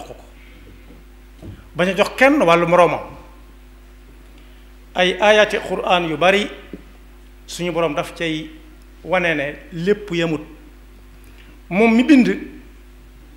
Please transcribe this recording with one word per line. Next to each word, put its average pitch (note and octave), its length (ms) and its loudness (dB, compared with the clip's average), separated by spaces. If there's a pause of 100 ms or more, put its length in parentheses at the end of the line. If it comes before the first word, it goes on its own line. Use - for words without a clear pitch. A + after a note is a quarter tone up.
ko B2 80 -18
ko. - 80 -20 (1500)
Bañ F3 140 -2
a G3 60 -4
jox F#3+ 220 0
kenn C#4 240 4
wàllu E3+ 260 4
moroomam. E3 320 4 (2000)
Ay F3+ 260 0
aayaati G#3 380 4
Qur'aan F3+ 500 -2
yu D#3 80 -6
bari, F#3+ 320 2 (1000)
suñu F3 240 -8
Borom D#3+ 240 -2
daf E3+ 200 -8
cay D#3+ 340 -8 (540)
wane E3+ 320 0
ne D3 180 -6 (180)
lépp G3 400 -2
yemut. E3 300 -2 (1300)
Moom A3+ 260 2
mi A#3+ 80 4
bind, B3+ 240 6 (1080)